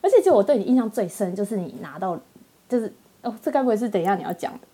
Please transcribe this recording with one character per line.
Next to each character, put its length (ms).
而 100
且 100
就 140
我 80
对 160
你 60
印 100
象 160
最 180
深， 280
就 80
是 120
你 240
拿 200
到， 180
就 120
是， 120
哦， 180
这 100
该 120
不 60
会 80
是 120
等 120
一 40
下 120
你 80
要 80
讲 220
的？ 60